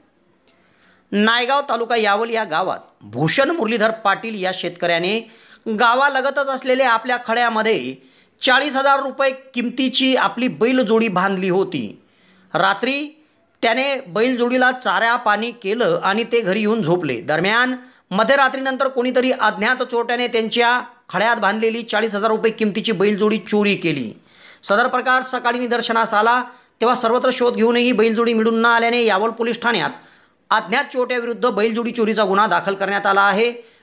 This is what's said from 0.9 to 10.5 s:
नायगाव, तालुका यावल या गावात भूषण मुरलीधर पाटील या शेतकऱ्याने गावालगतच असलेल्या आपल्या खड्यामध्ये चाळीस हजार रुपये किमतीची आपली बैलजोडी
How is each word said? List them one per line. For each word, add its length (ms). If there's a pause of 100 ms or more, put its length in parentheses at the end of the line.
नायगाव, 480
तालुका 360
यावल 340
या 140
गावात 340 (220)
भूषण 500
मुरलीधर 400
पाटील 520
या 120
शेतकऱ्याने 640 (600)
गावालगतच 720
असलेल्या 440
आपल्या 240 (100)
खड्यामध्ये 680 (480)
चाळीस 340
हजार 240
रुपये 300 (240)
किमतीची 640
आपली 320
बैलजोडी 600